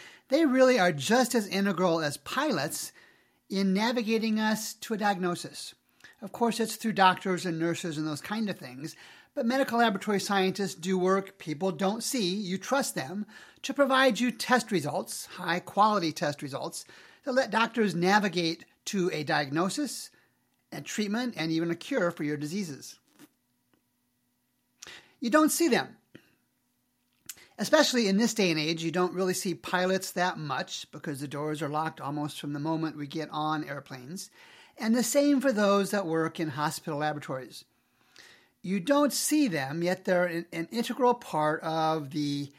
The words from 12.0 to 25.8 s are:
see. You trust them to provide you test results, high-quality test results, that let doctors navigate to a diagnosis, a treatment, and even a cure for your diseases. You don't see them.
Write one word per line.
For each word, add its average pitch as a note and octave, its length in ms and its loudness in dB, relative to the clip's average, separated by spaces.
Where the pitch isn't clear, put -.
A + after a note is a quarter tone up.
see. G#3 320 -2
You F#3+ 240 -4
trust A3 380 -2
them E3+ 320 -6
to - 120 -6
provide C4 460 4
you B3 120 2
test - 400 2
results, E3+ 560 -4
high-quality F3 840 2
test D3 280 -4
results, C#3 440 -8
that B3 80 -2
let B3+ 180 2
doctors A3 420 2
navigate F3 720 2
to F3+ 280 0
a D3+ 100 -4
diagnosis, D#3 840 -2
a - 100 -10
treatment, A3 560 -4
and D#3+ 140 -2
even E3 180 0
a E3 60 -2
cure F#3 340 0
for E3+ 140 -6
your D3 140 -2
diseases. D3+ 600 -8
You A#3 100 -4
don't D4+ 220 6
see E4+ 160 2
them. F#3+ 220 2